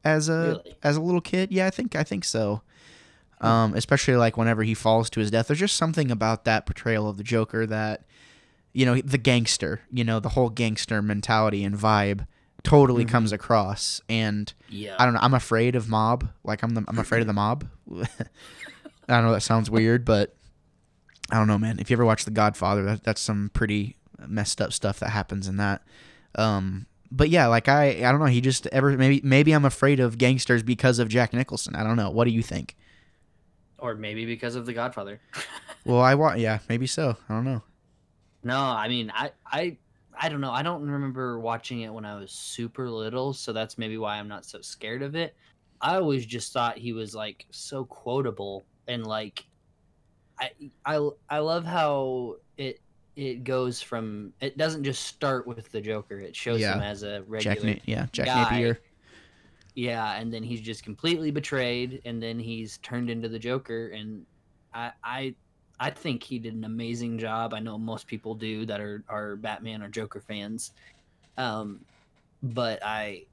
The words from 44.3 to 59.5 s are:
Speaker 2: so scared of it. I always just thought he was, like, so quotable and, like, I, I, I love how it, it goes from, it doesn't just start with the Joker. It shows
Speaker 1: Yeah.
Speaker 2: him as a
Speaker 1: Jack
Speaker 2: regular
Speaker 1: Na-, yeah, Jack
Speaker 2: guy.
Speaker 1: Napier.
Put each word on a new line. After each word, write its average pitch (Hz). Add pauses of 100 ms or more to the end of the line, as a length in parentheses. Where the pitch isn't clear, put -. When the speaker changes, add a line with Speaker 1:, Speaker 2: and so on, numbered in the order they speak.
Speaker 2:
so -
scared 117
of 139
it. 165 (440)
I 165
always 139
just 117
thought 120
he 120
was, 110
like, 107
so 135
quotable 104 (240)
and, 120
like, 107 (960)
I, 131 (340)
I, 147 (220)
I 151
love 165
how 139 (200)
it, 135 (360)
it 131
goes 127
from, 107
it 135
doesn't 156
just 135
start 131
with 113
the 110
Joker. 107
It 95
shows 117
Speaker 1:
Yeah. 101
Speaker 2:
him 101
as 101
a 104
Speaker 1:
Jack 95
Speaker 2:
regular 107
Speaker 1:
Na-, -
yeah, 110
Jack 135
Speaker 2:
guy. 127
Speaker 1:
Napier. 117 (920)